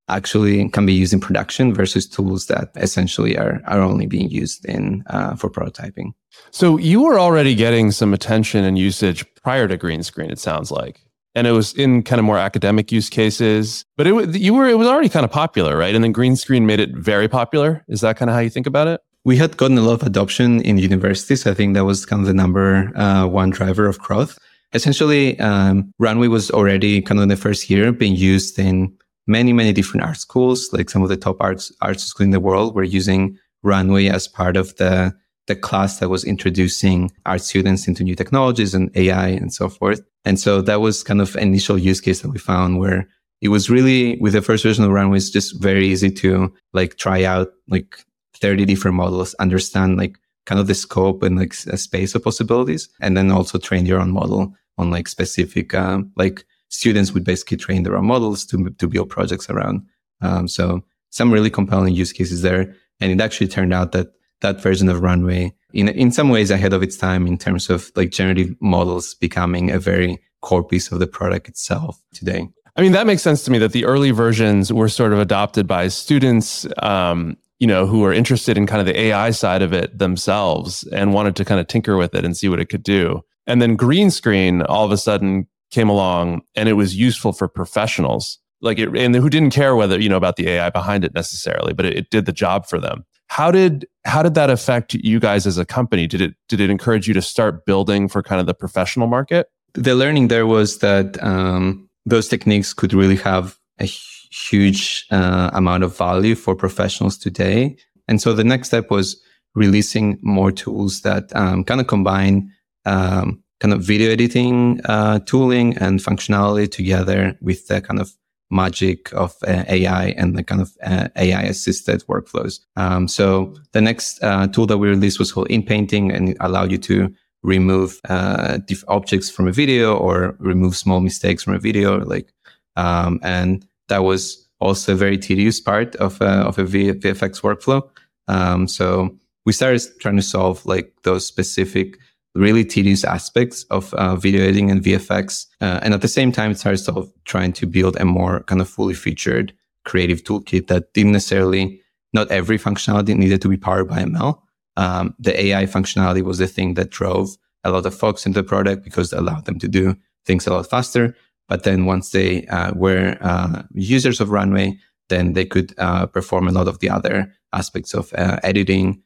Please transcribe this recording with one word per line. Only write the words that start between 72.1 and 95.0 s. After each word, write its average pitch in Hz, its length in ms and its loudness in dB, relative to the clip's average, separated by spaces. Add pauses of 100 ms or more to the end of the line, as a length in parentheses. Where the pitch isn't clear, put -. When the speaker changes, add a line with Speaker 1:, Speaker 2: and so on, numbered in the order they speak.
Speaker 1:
today. 92 360 -8 (280)
Speaker 2:
I 170 60 2
mean, 190 100 6
that 202 140 2
makes 202 160 2
sense 151 220 2
to 127 80 -2
me 117 60 4
that 110 120 2
the 120 140 -2
early 135 260 2
versions 110 600 2
were 110 160 2
sort 107 240 2
of 104 80 4
adopted 101 480 0
by 92 180 0
students, 127 800 0 (160)
um, 87 540 -2 (240)
you 117 80 4
know, 95 180 4
who 107 180 4
are 95 80 4
interested 117 460 2
in 101 80 2
kind 104 140 0
of 95 60 0
the 95 140 0
A 110 120 2
I 107 180 0
side 95 320 0
of 85 100 0
it 90 240 -2
themselves 92 920 -2
and 98 260 0
wanted 101 220 0
to 98 80 -2
kind 98 160 0
of 82 80 -6
tinker 107 280 0
with 87 200 0
it - 80 -2
and 87 120 -4
see 101 120 -2
what 87 100 0
it 87 100 -4
could - 140 -6
do. 90 400 0 (240)
And 123 160 2
then 117 140 2
green 170 340 4
screen 95 520 2
all 104 220 0
of 101 60 0
a 104 60 2
sudden 95 500 -2 (240)
came 110 180 2
along 90 540 0 (140)
and 110 120 2
it 110 40 4
was 98 240 2
useful 117 360 0
for 92 140 -4
professionals, 85 920 -4 (200)
like, 110 200 -2
it, - 160 -2
and 123 180 2
who 131 160 4
didn't 151 200 4
care 135 260 2
whether, 98 240 2
you 107 80 2
know, 95 80 2
about 90 180 0
the 85 140 -4
A 87 140 0
I 85 80 -2
behind 95 340 -2
it - 100 -4
necessarily, - 580 -6
but 90 140 -2
it, - 100 -2
it - 140 -6
did 107 160 0
the 90 60 -2
job 92 340 -2
for 85 140 -4
them. - 260 -8 (220)
How 160 240 0
did, 180 340 4 (180)
how 139 180 0
did 165 120 2
that 143 160 4
affect 120 440 -2
you 110 260 0